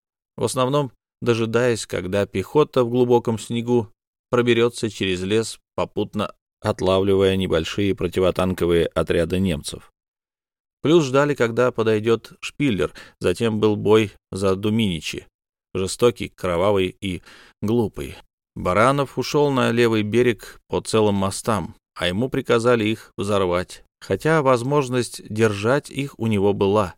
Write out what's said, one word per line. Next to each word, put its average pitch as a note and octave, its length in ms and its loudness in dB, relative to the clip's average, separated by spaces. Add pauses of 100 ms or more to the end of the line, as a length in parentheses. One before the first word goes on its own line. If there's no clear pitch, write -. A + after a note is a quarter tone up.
(380)
В - 60 -4
основном C3 480 -2 (280)
дожидаясь, A2+ 680 0
когда F#2+ 400 -2
пехота C3 560 0
в A#2 60 -2
глубоком A#2+ 500 2
снегу A#2 520 -2 (380)
проберётся A#2+ 600 2
через F#2 320 -2
лес, A2 360 -2 (160)
попутно - 600 -6 (260)
отлавливая F#2+ 760 2
небольшие F#2 600 0
противотанковые F2 920 0
отряды E2+ 540 -2
немцев. F2 520 -4 (920)
Плюс D#3 240 4
ждали, C#3 280 2
когда B2 380 0
подойдёт A2 680 0
Шпиллер, G2+ 540 -2 (260)
затем G#2+ 400 -2
был G#2+ 180 2
бой G#2+ 340 4 (200)
за F#2+ 240 0
Думиничи. G2+ 720 -4 (460)
Жестокий, A#2 560 -2
кровавый F#2 720 -2
и F2+ 200 -8 (400)
глупый. G#2 540 -2 (400)
Баранов A#2 640 0
ушёл D3 340 0
на A#2+ 200 0
левый A2+ 320 2
берег A#2 640 -2
по F#2 140 -4
целым G#2+ 340 2
мостам, G2 600 -4 (200)
а F2 120 -4
ему G#2 220 -2
приказали A#2+ 560 0
их A2 320 -6
взорвать, G2 640 -2 (160)
хотя D3+ 420 0
возможность B2+ 840 0
держать G#2+ 640 0
их C#3 280 -8
у A2+ 100 -4
него G2+ 260 2
была. G2+ 440 0